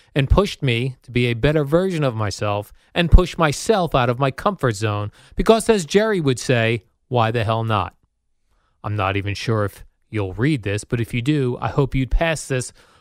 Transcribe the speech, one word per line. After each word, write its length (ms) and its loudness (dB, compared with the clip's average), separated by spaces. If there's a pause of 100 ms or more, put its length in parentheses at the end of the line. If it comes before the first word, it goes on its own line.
(140)
and 140 0
pushed 340 2
me 400 -2
to 80 -20
be 160 2
a 80 0
better 300 0
version 400 0
of 100 0
myself 580 -4 (220)
and 160 2
push 280 6
myself 560 0
out 160 2
of 80 -2
my 120 2
comfort 460 -2
zone 340 -4 (240)
because, 360 4
as 160 2
Jerry 340 2
would 180 0
say, 460 0 (240)
"Why 220 2
the 140 -2
hell 200 -2
not?" 300 -2 (920)
I'm 120 -6
not 200 -2
even 180 -4
sure 300 -2
if 200 -10 (260)
you'll 240 -6
read 280 -2
this, 220 -4
but 160 -4
if 140 -6
you 80 -4
do, 380 -2
I 80 -4
hope 260 -2
you'd 160 -2
pass 380 0
this 240 -4 (280)